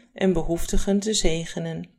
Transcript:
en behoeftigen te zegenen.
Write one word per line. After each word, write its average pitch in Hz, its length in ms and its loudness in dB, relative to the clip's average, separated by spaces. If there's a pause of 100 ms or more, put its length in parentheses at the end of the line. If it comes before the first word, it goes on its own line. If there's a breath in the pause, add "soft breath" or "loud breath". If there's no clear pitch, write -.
(140 loud breath)
en 190 200 2
behoeftigen 170 680 0
te 214 140 -2
zegenen. 165 840 -2